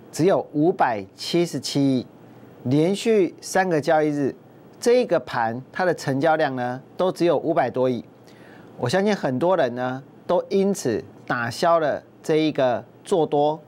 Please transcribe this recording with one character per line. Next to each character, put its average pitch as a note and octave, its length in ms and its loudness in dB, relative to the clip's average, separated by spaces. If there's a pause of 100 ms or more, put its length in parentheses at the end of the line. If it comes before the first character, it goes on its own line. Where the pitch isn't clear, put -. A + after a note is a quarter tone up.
(120)
只 D#3 140 0
有 D#3+ 260 2
五 D#3 180 2
百 B2 320 0 (120)
七 E3+ 320 -2
十 D#3+ 120 -8
七 C3+ 220 -4
亿， C3+ 260 2 (580)
连 D3+ 300 2
续 G3+ 460 0
三 F#3 260 0
个 E3 140 0
交 D#3 220 2
易 D3+ 60 2
日， C#3+ 260 -2 (440)
这 B3 220 4
一 A#3 60 0
个 E3+ 140 0
盘 A#2 380 -4 (140)
它 F#3 140 -2
的 E3 80 2
成 C3+ 260 -2
交 D#3+ 160 4
量 D3+ 200 0
呢， B2 220 -6 (160)
都 F#3 160 0
只 E3+ 140 -2
有 E3 140 4
五 D3 160 -2
百 C#3+ 160 0
多 B2+ 180 0
亿。 B2 160 -4 (720)
我 - 100 -6
相 F3+ 160 0
信 G3+ 140 2
很 C3+ 220 -2
多 F3 180 2
人 B2+ 180 0
呢， B2+ 280 -6 (240)
都 F3 240 0
因 G3 240 2
此 A2+ 280 -2 (240)
打 A#2+ 220 -4
消 E3+ 300 2
了 C#3 240 -2 (200)
这 D#3 140 0
一 D#3 160 2
个 B2 320 0 (180)
做 F3 220 0
多 D3+ 440 0